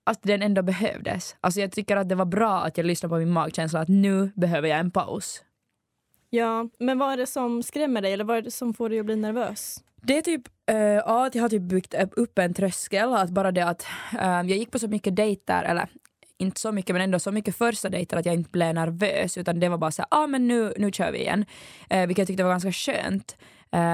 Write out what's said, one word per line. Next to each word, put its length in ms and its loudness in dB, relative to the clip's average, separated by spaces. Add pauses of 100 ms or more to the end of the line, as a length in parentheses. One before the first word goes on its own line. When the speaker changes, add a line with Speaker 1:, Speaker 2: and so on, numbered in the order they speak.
Speaker 1:
att 140 0
den 180 2
ändå 200 2
behövdes. 800 -2
Alltså 200 0
jag 100 -2
tycker 260 0
att 120 0
det 60 2
var 100 2
bra 360 2
att 160 -4
jag 80 0
lyssnade 240 -2
på 100 0
min 120 2
magkänsla 480 0
att 80 -2
nu 480 4
behöver 340 2
jag 100 2
en 120 0
paus. 520 -4 (840)
Speaker 2:
Ja, 400 0 (100)
men 200 0
vad 140 0
är 40 -4
det 100 -2
som 360 -2
skrämmer 380 -2
dig 120 0
eller 100 -2
vad 140 0
är 40 -2
det 100 -8
som 220 -4
får 160 -4
dig 100 -2
att 60 -4
bli 100 0
nervös? 680 -4 (180)
Speaker 1:
Det 160 2
är 40 0
typ, 200 -2 (300)
eh, 60 4
ja, 500 4
att 80 -4
jag 60 0
har 80 2
typ 120 0
byggt 320 -2 (220)
upp 240 0
en 140 2
tröskel. 600 0
Att 160 2
bara 220 2
det 140 2
att, 200 -2 (360)
eh, 60 2
jag 200 2
gick 240 0
på 80 -2
så 80 -4
mycket 280 -2
dejter, 480 2
eller 240 0 (500)
inte 240 -2
så 100 -2
mycket, 240 -2
men 60 2
ändå 180 2
så 120 -4
mycket 240 -2
första 340 0
dejter 280 -2
att 80 0
jag 100 2
inte 160 -2
blev 220 2
nervös, 640 0
utan 220 -2
det 100 4
var 80 -2
bara 140 0
så 100 -6
här, 220 4
"Ah, 40 -2
men 200 2
nu, 300 0
nu 140 0
kör 200 -2
vi 80 -4
igen." 260 0 (440)
Eh, 180 2
vilket 100 0
jag 100 2
tyckte 160 -2
var 80 4
ganska 200 0
skönt. 680 -4 (340)
Eh, 80 2 (140)